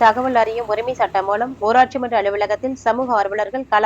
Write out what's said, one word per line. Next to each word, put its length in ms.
தகவல் 380
அறியும் 300
உரிமை 280
சட்டம் 300
மூலம் 220
ஊராட்சி 340
மன்ற 200
அலுவலகத்தில் 640
சமூக 320
ஆர்வலர்கள் 560
கள 120